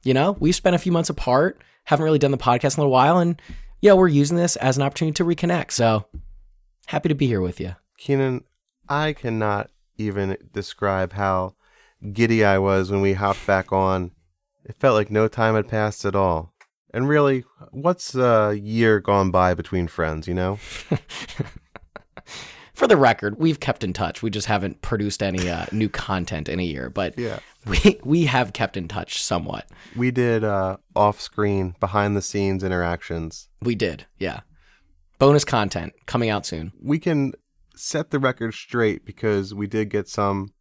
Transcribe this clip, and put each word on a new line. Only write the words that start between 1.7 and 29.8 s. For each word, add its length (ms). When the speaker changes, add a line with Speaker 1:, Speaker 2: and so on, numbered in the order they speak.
Speaker 1:
haven't 200
really 140
done 120
the 80
podcast 380
in 40
a 40
little 60
while, 280
and, 220
you 80
know, 60
we're 120
using 300
this 180
as 220
an 40
opportunity 340
to 80
reconnect. 480
So, 340
happy 240
to 40
be 120
here 160
with 180
you. 160
Speaker 2:
Keenan, 460
I 240
cannot 580
even 400
describe 580
how 420
giddy 300
I 140
was 320
when 120
we 100
hopped 340
back 260
on. 400
It 120
felt 180
like 160
no 180
time 260
had 140
passed 380
at 100
all. 380
And 160
really, 360
what's 460
a 440
year 400
gone 300
by 240
between 320
friends, 400
you 80
know? 240
<laughs> 480
Speaker 1:
For 120
the 100
record, 420
we've 220
kept 240
in 80
touch. 300
We 80
just 160
haven't 340
produced 420
any, 280
uh, 200
new 200
content 580
in 120
a 40
year, 240
but 300
Speaker 2:
Yeah. 220
Speaker 1:
we, 380
we 220
have 280
kept 220
in 120
touch 340
somewhat. 440